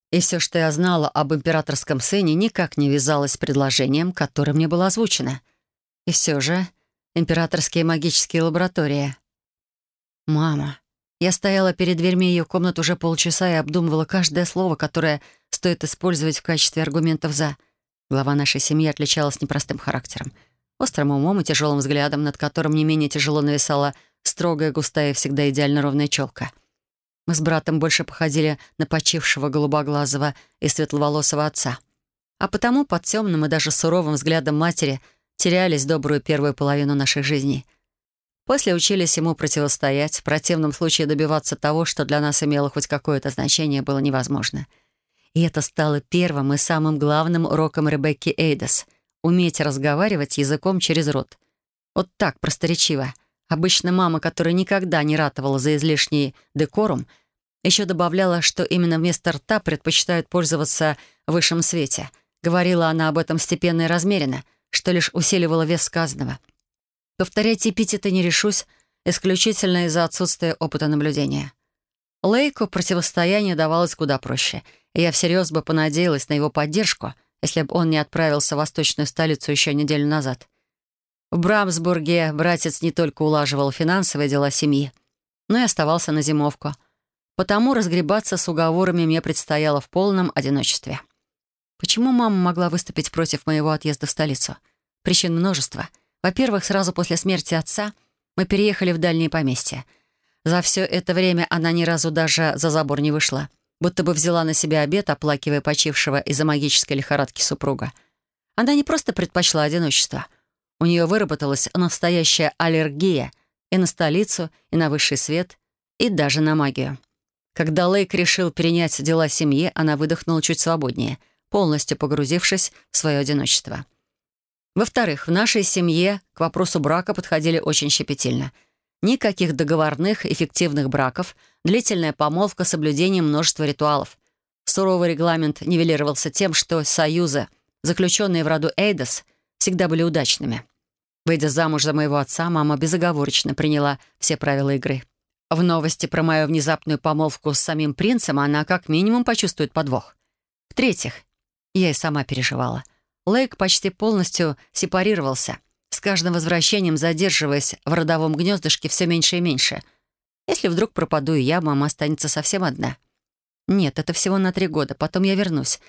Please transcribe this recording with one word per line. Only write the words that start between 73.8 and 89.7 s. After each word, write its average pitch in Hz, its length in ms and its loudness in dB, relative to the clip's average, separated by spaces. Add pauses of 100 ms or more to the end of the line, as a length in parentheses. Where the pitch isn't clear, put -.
куда 143 220 -2
проще, - 460 -4 (320)
и 165 60 2
я 170 100 2
всерьёз 175 400 0
бы 156 100 -2
понадеялась 156 640 0
на 151 60 -2
его 147 160 0
поддержку, 151 640 -2 (300)
если 160 180 0
бы 143 140 -4
он 165 160 2
не 156 60 2
отправился 151 580 0
в - 20 -2
восточную 151 480 -2
столицу 156 460 -2
ещё 143 220 0
неделю 147 340 0
назад. 139 400 -4 (840)
В 175 60 0
Брамсбурге 170 920 2
братец 160 520 0
не 170 80 0
только 160 320 -2
улаживал 143 480 2
финансовые 160 580 0
дела 139 220 2
семьи, 143 400 0 (580)
но 214 80 2
и 247 60 2
оставался 165 480 0
на 151 100 0
зимовку. 147 520 -2 (600)
Потому 208 380 2
разгребаться 180 640 0
с - 100 0
уговорами 170 580 2
мне 160 140 2
предстояло 151 640 0